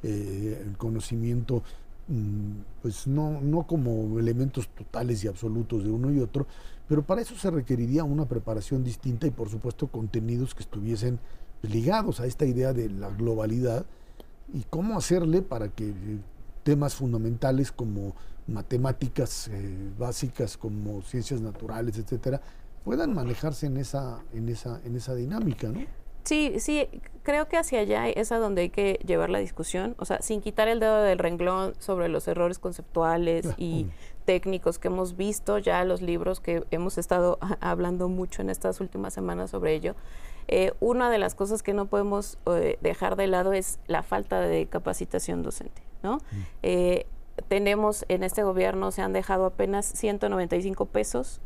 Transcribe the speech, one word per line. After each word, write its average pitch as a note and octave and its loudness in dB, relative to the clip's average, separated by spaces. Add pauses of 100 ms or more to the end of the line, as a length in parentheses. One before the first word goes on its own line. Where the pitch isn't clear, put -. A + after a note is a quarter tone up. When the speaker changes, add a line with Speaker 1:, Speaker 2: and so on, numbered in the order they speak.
Speaker 1:
eh, G#2 -4
el G2+ -6
conocimiento, A#2 0 (460)
mm, G#2 -2 (300)
pues - -4
no, D3+ 0
no D3+ 2
como A2+ 2
elementos A#2+ 0
totales A#2 -4
y A2 0
absolutos A2 -2
de G#2+ 2
uno B2 2
y C#3 4
otro, C#3 0 (400)
pero D3+ 4
para F#3+ 0
eso A#3+ -8
se G3 0
requeriría C3 2
una D3 2
preparación A#2+ 0
distinta B2 0
y, B2+ 2
por A2 -4
supuesto, A#2 -2
contenidos A#2 -2
que - -6
estuviesen A2+ -2 (440)
ligados C#3+ 2
a B2 -2
esta C3+ 2
idea B2+ 4
de A#2 0
la G2 -4
globalidad. A2+ 0 (680)
¿Y C#3 -4
cómo G3 -2
hacerle E3+ 4
para A2 -2
que, G#2+ -4
eh, G2+ -4 (440)
temas C#3+ 4
fundamentales B2 2
como G2+ -4 (320)
matemáticas, B2 0
eh, G2 -6
básicas, A#2+ -4
como G#2 -4
ciencias B2 -4
naturales, A2+ -4
etcétera, B2+ -2 (420)
puedan C4 0
manejarse C#3+ -2
en C3 0
esa, C3+ -4 (100)
en A2+ -2
esa, A#2 -6
en A#2+ -4
esa B2 -4
dinámica, C3+ -2
¿no? D#3 -4 (420)
Speaker 2:
Sí, D4+ 2
sí, D4 0 (360)
creo D4+ 2
que E4+ 2
hacia D#4+ 2
allá G#3+ 2
es A3+ 0
a A3+ 2
donde G3+ 2
hay F3+ 2
que G3 2
llevar E3+ 2
la F#3+ 2
discusión, F#3+ -2
o F#3+ -4
sea, - -2
sin G#3+ -2
quitar G#3+ 2
el A3+ 2
dedo A3 6
del F#3+ 6
renglón F3+ 2
sobre F3 0
los D#3 0
errores F3 2
conceptuales E3 2
Speaker 1:
Ah, - 0
Speaker 2:
y E3 0
Speaker 1:
obvio. F2+ -4 (320)
Speaker 2:
técnicos F#3 2
que F#3 0
hemos F3+ 0
visto G3+ 0
ya, F3+ 4
los F3+ 2
libros F3 0
que E3+ 0
hemos F3 0
estado F3 4
<laughs> F#3 -2
hablando F3+ 0
mucho F#3 -2
en F#3+ 0
estas F#3 -2
últimas G3 -4
semanas F3+ -4
sobre E3+ 2
ello. E3 0 (520)
Eh, - 4
una A#3+ 4
de A3 6
las F#3 0
cosas G#3 0
que G3+ 0
no G3+ 2
podemos, G3+ 0 (100)
eh, E3+ 4
dejar F#3+ 2
de G3 2
lado F#3 4
es - -2
la E3 0
falta F#3+ 0
de E3 2
capacitación F3 -2
docente, - -6 (220)
¿no? A3 0
Speaker 1:
Mm. - -4 (440)
Speaker 2:
Eh, F3+ 4 (420)
tenemos G3+ 4
en F#3 2
este G3 2
gobierno, F#3+ 2
se G3 -2
han F#3+ 0
dejado F#3+ 2
apenas G3 2
ciento G#3 0
noventa F#3 2
y F3+ 4
cinco F#3+ 0
pesos - -2